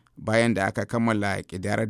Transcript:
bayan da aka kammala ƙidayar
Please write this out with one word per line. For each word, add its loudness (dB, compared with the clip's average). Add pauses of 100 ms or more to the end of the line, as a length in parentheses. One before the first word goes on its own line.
(180)
bayan 2
da 2
aka -2
kammala 0
ƙidayar -4